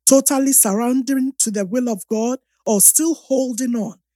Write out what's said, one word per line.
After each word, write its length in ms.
totally 460
surrendering 880
to 100
the 160
will 220
of 220
God 300
or 160
still 320
holding 600
on 280